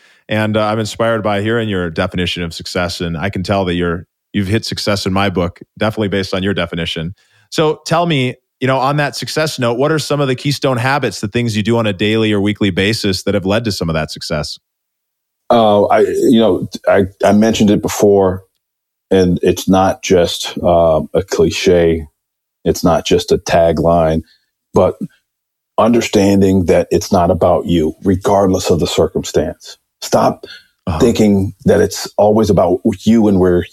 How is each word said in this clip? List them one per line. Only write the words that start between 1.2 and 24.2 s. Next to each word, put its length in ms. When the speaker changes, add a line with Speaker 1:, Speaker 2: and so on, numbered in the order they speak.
Speaker 1:
by 180
hearing 260
your 220
definition 520
of 120
success. 480
And 160
I 120
can 140
tell 220
that 80
you're, 340
you've 160
hit 160
success 420
in 60
my 180
book, 300
definitely 300
based 260
on 80
your 120
definition. 600
So 340
tell 200
me, 300
you 60
know, 100
on 180
that 220
success 420
note, 180
what 140
are 80
some 220
of 80
the 60
keystone 420
habits, 420
the 80
things 300
you 60
do 140
on 80
a 80
daily 380
or 80
weekly 300
basis 540
that 100
have 120
led 200
to 80
some 160
of 60
that 160
success? 460
Speaker 2:
Uh, 380
I, 140
you 380
know, 300
I, 200
I 80
mentioned 380
it 100
before, 640
and 320
it's 240
not 340
just, 580
um, 540
a 100
cliche. 840
It's 220
not 200
just 280
a 40
tagline, 840